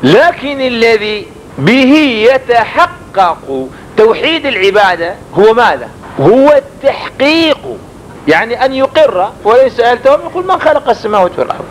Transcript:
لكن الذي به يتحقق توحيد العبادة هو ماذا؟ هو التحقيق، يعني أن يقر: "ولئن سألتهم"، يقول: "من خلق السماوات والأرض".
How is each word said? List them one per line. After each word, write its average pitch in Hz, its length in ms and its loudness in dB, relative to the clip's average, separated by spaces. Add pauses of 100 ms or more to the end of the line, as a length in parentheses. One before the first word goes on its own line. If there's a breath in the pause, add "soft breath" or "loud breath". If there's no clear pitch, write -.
لكن 269 580 0
الذي 226 640 -2 (300)
به 247 360 2 (400)
يتحقق 214 1300 -2 (300 loud breath)
توحيد 269 480 0
العبادة 190 720 0 (180)
هو 208 200 4
ماذا؟ 160 360 0 (300)
هو 254 340 4
التحقيق، 277 1200 -2 (500)
يعني 220 380 0
أن 262 80 -2
يقر: 262 560 0 (140)
"ولئن 247 260 4
سألتهم"، 247 500 0
يقول: 349 280 -8
"من 370 120 -2
خلق 294 300 -2
السماوات 208 480 -2
والأرض". - 340 -6